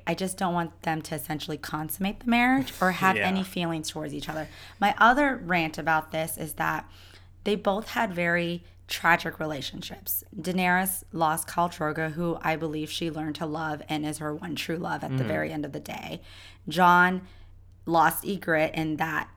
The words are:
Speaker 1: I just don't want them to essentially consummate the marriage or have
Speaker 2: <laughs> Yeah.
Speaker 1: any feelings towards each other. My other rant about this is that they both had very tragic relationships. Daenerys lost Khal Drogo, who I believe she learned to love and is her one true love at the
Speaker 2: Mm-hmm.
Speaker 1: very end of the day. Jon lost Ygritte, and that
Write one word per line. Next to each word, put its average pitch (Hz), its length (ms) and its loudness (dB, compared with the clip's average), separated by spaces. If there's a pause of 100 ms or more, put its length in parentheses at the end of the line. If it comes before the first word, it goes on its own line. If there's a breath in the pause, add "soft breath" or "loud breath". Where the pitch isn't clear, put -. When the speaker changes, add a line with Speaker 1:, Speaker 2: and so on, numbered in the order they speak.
Speaker 1:
I 170 80 0
just 185 240 -4
don't 175 160 0
want 170 280 -2
them 160 200 -2
to - 140 -8
essentially 156 420 -6
consummate 180 640 -4
the 233 100 0
marriage 254 500 4
or 185 120 4
have 190 240 4
Speaker 2:
<laughs> - 0 -
Yeah. 202 100 2
Speaker 1:
any 190 160 2
feelings 165 480 -4
towards 151 240 -6
each 147 140 -8
other. 156 180 -4 (340 loud breath)
My 202 180 2
other 254 460 6
rant 165 320 0
about 156 360 0
this 160 260 -4
is 160 160 -6
that 160 340 -2 (560 loud breath)
they 208 120 2
both 208 340 0
had 226 240 0
very 175 480 0 (240 soft breath)
tragic - 540 2
relationships. - 800 -6 (180)
Daenerys 180 600 2 (100)
lost 165 360 2
Khal 170 200 2
Drogo, 156 440 -2
who 170 280 -2
I 160 160 0
believe 156 340 -4
she 165 200 -4
learned 156 260 -4
to 165 100 -4
love 151 420 -4
and 151 180 -2
is 151 120 -4
her 151 160 -4
one 160 200 -8
true - 240 -4
love 170 240 -4
at 147 80 -4
the 131 80 0
Speaker 2:
Mm-hmm. 131 100 0
Speaker 1:
very 156 240 -2
end 151 120 -4
of 143 80 -8
the 151 80 -8
day. - 400 -10 (480 loud breath)
Jon 180 540 6 (640 loud breath)
lost 165 360 4
Ygritte, 165 520 0
and 156 240 -2
that 156 380 -2